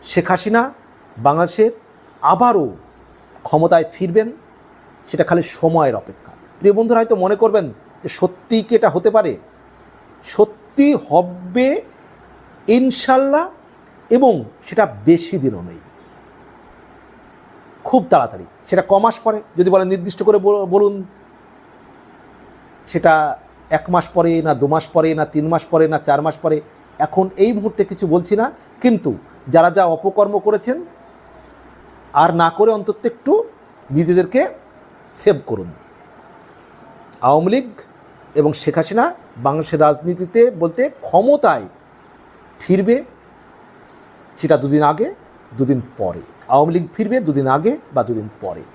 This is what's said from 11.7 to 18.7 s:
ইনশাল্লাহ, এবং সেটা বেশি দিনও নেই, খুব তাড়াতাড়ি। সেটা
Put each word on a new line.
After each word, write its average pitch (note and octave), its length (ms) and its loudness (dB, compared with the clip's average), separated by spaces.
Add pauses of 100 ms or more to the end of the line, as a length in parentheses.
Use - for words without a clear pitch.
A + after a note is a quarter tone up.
ইনশাল্লাহ, C4 800 2 (600)
এবং A#3 340 4 (220)
সেটা G3+ 300 -2 (100)
বেশি E3+ 320 2
দিনও A#2 240 -4
নেই, E2+ 180 -16 (2000)
খুব A#3 260 0
তাড়াতাড়ি। A2 360 0 (240)
সেটা F#3 120 4